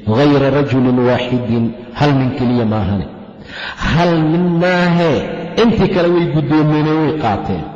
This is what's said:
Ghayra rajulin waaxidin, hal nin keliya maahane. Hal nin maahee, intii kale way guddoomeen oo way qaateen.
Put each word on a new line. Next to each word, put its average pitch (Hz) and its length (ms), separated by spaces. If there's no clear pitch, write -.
Ghayra 139 460
rajulin 127 480
waaxidin, 120 640
hal 147 220
nin 131 200
keliya 120 320
maahane. 101 420
Hal 175 360
nin 160 260
maahee, 170 640
intii 220 340
kale 180 200
way 175 180
guddoomeen 151 640
oo 156 100
way 143 200
qaateen. 98 440